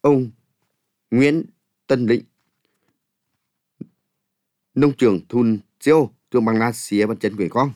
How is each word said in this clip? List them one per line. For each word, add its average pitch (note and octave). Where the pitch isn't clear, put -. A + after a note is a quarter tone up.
Ông C3
Nguyễn C#3+
Tân B2
Lĩnh, A2
nông C#3+
trường G#2+
thôn A#2
Chiêu, D3
trường A#2+
bằng A2+
la A#2
xía G#2
văn G#2+
chân G#2
quyền F#2+
con. C3